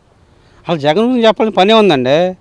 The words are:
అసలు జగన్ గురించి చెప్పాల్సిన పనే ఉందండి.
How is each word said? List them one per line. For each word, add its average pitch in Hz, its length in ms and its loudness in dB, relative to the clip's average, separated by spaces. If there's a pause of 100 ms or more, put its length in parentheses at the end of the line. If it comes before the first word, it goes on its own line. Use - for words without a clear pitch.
(680)
అసలు 175 80 -4
జగన్ 151 220 -2
గురించి 233 280 0
చెప్పాల్సిన 220 300 -2
పనే 196 160 2
ఉందండి. 175 680 0